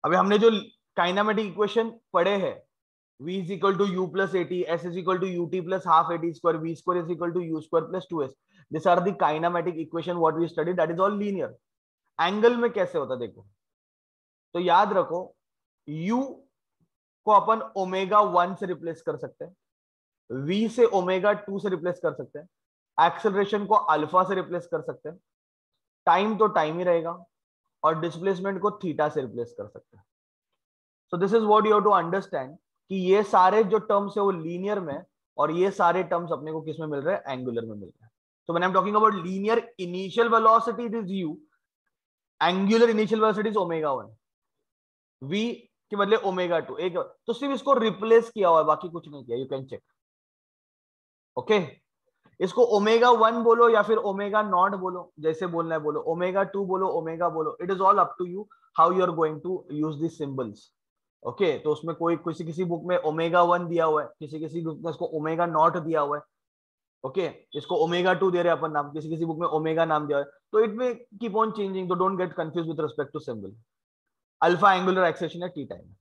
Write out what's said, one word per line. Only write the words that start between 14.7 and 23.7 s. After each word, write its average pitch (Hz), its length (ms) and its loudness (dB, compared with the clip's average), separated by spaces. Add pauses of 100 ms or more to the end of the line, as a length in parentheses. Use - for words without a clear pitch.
रखो, 175 280 0 (680)
U 180 340 -2 (1040)
को 214 60 4
अपन 208 280 4 (160)
ओमेगा 190 440 2
वन 180 340 2
से 196 120 -8
रिप्लेस 165 360 -8
कर 151 140 -4
सकते 139 280 -12
हैं, 180 100 -20 (920)
V 208 240 0
से 233 160 4
ओमेगा 185 460 2
टू 202 260 -6
से 202 100 -4
रिप्लेस 175 340 -4
कर 156 120 -2
सकते 143 240 -14
हैं, 160 100 -18 (500)
एक्सेलरेशन 196 680 2
को 214 80 2